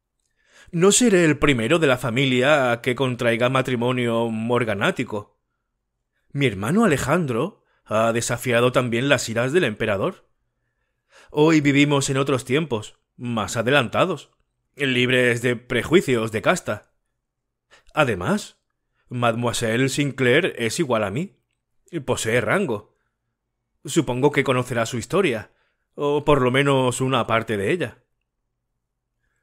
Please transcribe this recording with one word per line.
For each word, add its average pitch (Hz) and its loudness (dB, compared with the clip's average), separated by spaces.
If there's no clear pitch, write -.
«No 175 4
seré 196 4
el 151 4
primero 143 2
de 160 2
la 127 2
familia 127 2
a 117 -2
que 127 -2
contraiga 123 0
matrimonio 123 0
morganático. 113 -4
Mi 139 0
hermano 113 0
Alejandro 143 0
ha 110 0
desafiado 120 0
también 123 -2
las 143 0
iras 120 -2
del 180 2
emperador. 110 -4
Hoy 156 4
vivimos 143 2
en 135 -2
otros 135 0
tiempos, 123 -4
más 117 -6
adelantados, 127 0
libres 127 0
de 123 0
prejuicios 117 0
de 107 -4
casta. 139 -4
Además, 127 -2
Mademoiselle 120 -2
Sinclair 135 0
es 117 -4
igual 120 0
a 98 -4
mí, 156 -8
posee 113 -2
rango. 120 -4
Supongo 135 0
que 143 0
conocerá 127 -2
su 120 -8
historia, 123 -4
o 147 -2
por 147 4
lo 127 2
menos 131 2
una 131 0
parte 113 -2
de 101 -2
ella». 156 -6